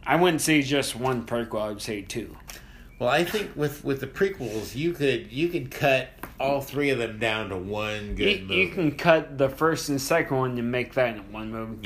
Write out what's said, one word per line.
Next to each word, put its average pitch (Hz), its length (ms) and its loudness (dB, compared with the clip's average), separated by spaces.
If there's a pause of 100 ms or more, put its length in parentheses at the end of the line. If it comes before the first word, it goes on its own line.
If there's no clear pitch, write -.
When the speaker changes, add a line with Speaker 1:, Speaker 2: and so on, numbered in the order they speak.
Speaker 1:
I 135 100 4
wouldn't 170 260 4
say 151 200 4
just 135 320 0
one 120 300 -2
prequel, 117 380 -2
I 107 80 -2
would 101 120 -8
say 104 200 -4
two. 101 340 -8 (640)
Speaker 2:
Well, 123 80 2
I 151 160 4
think 202 320 -4
with, 143 280 -2
with 135 160 -2
the 131 60 -6
prequels, 113 720 -2
you 165 160 0
could, 120 400 0
you 156 160 0
could 143 240 -4
cut 131 360 2 (300)
all 139 220 2
three 139 300 0
of 127 80 4
them 110 200 -2
down 110 300 0
to 95 80 -4
one 104 580 -4
good 185 260 2
Speaker 1:
You, - 20 -10
Speaker 2:
movie. 190 120 -4
Speaker 1:
you 185 140 2
can 160 240 0
cut 156 460 4
the 135 100 4
first 156 400 0
and 139 120 0
second 156 360 2
one 127 220 0
and 120 120 -2
make 123 240 -2
that 120 220 2
in 101 160 -14
one 110 180 -8
movie. 113 360 -8